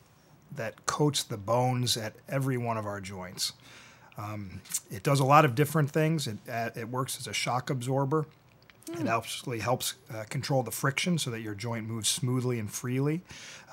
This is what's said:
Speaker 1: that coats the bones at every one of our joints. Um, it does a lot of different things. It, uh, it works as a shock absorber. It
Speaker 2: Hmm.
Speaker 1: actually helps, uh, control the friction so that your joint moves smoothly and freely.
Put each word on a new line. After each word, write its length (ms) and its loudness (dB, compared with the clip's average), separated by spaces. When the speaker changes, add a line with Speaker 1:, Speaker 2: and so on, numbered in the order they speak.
Speaker 1:
that 320 -8
coats 380 0
the 120 -8
bones 600 2
at 180 -6
every 280 0
one 200 -2
of 100 -4
our 140 -6
joints. 540 -8
Um, 440 -10
it 140 -10
does 160 6
a 60 4
lot 200 10
of 120 4
different 340 4
things. 380 2
It, 80 -6
uh, 280 -4
it 120 -6
works 300 -2
as 80 -10
a 60 -8
shock 380 -2
absorber. 560 2
It 60 -6
Speaker 2:
Hmm. 100 0
Speaker 1:
actually 500 -2
helps, 360 0
uh, 140 -6
control 340 0
the 80 -4
friction 480 0
so 120 -2
that 100 -6
your 160 -6
joint 320 -6
moves 200 -2
smoothly 520 0
and 100 -6
freely. 520 -2